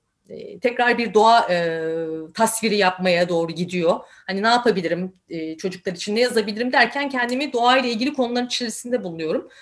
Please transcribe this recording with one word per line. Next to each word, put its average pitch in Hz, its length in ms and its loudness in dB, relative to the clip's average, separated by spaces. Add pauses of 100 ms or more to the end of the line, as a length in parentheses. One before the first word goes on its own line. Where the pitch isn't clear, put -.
(280)
e, - 300 -14
tekrar 240 400 0
bir 214 160 0
doğa, 226 360 8
e, 170 300 0 (540)
tasviri 220 420 2
yapmaya 185 520 2
doğru 170 240 0
gidiyor. 175 480 0 (260)
Hani 190 160 -4
ne 220 60 2
yapabilirim, 185 640 0 (160)
e, 160 280 -8
çocuklar 180 360 -8
için 208 240 -6
ne 233 40 2
yazabilirim 220 520 -2
derken 277 360 2
kendimi 254 440 -4
doğayla 247 380 2
ilgili 247 220 -2
konuların 247 340 -2
içerisinde 240 580 -6
bulunuyorum. 165 440 -6 (140)